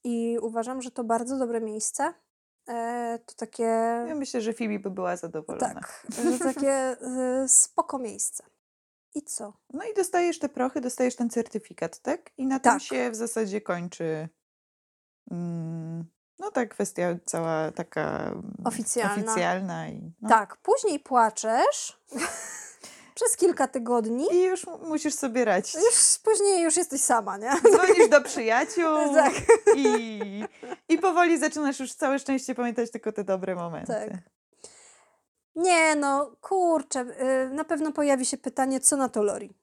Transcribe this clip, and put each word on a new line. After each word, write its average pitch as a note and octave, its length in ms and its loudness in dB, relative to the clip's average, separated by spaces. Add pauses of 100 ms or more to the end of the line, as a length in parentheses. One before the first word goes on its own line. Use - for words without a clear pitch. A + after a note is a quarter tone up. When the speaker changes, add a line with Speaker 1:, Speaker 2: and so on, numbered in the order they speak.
Speaker 1:
I A#3 380 -2
uważam, A#3 400 -4
że B3 80 -12
to A#3+ 140 -8
bardzo A#3 340 -2
dobre A#3 220 -2
miejsce. A3 540 -6 (540)
E, A#3 580 -6
to - 80 -20
takie A#3 280 -8 (460)
Speaker 2:
Ja D#4+ 60 -6
myślę, C4+ 260 -4
że A3 120 -2
Fibi G#3+ 260 -4
by G3 120 -6
była F3+ 260 -4
zadowolona. - 580 -6
Speaker 1:
Tak, - 300 -16 (280)
że B3+ 60 0
takie, C4+ 580 0
Speaker 2:
<laughs> B3+ 480 -2
Speaker 1:
y, C4 40 -4
spoko - 500 2
miejsce. - 460 -8 (720)
I D4 80 -6
co? - 300 -12 (200)
Speaker 2:
No D#4+ 120 -8
i A4 100 -8
dostajesz F4 440 0
te C#4+ 100 -4
prochy, C4 320 -2
dostajesz B3 360 -2
ten A#3 140 -2
certyfikat, - 680 -6
tak? - 400 -6
I C4+ 80 -4
na C4+ 140 0
tym A#3+ 120 6
Speaker 1:
Tak. C#4 100 2
Speaker 2:
się B3 280 -2
w A3 60 -10
zasadzie A3 440 -4
kończy, E3+ 680 -6 (1040)
mm, E3 720 -8 (340)
no G4+ 120 -8
ta B3 160 -2
kwestia F3+ 580 -4
cała D#3+ 480 -2
taka, D#3 540 -6
mm, - 280 -10 (100)
Speaker 1:
Oficjalna. G#3+ 500 -2 (180)
Speaker 2:
oficjalna F3 560 -2
i, D#3+ 320 -14
no. G#3+ 80 -6
Speaker 1:
Tak, A3 280 2
później G4+ 440 0
płaczesz A#3 1000 0 (100)
<laughs> - 1040 -12
przez - 220 0
kilka E4 320 2
tygodni. A#3+ 680 -2
Speaker 2:
I F4+ 100 6
już F#4 220 -2
mu-, E4+ 120 -14 (100)
musisz D4+ 260 -2
sobie B3 300 -2
radzić. F#3+ 300 0
Speaker 1:
Już - 500 4
później G4+ 380 4
już E4 140 2
jesteś E4 260 -2
sama, G3+ 340 0
nie? A3 140 -6 (220)
Speaker 2:
Dzwonisz F#4 380 8
do D4 120 8
przyjaciół D4 760 0 (120)
Speaker 1:
<laughs> C#4 60 0
Tak. C#4 180 6 (440)
Speaker 2:
i, A3 680 0 (440)
i E4 100 4
powoli E4+ 400 4
zaczynasz D4 420 -2
już B3+ 140 -8
całe C#4 240 0
szczęście C4+ 360 -4
pamiętać A#3 360 -2
tylko A3 220 -6
te G#3 120 -6
dobre F#3+ 300 -2
momenty. E3+ 380 -8
Speaker 1:
Tak. G#3+ 180 -6 (1500)
Nie, D#4+ 400 4
no, C#4 440 0
kurczę, E4+ 600 0
y, C4 540 -2
na D#4 100 -4
pewno D#4 280 -2
pojawi C#4 340 2
się C4+ 120 -2
pytanie, C4 420 -2
co D4 160 4
na C4 120 0
to G#3+ 140 -2
Lori. G3+ 400 -4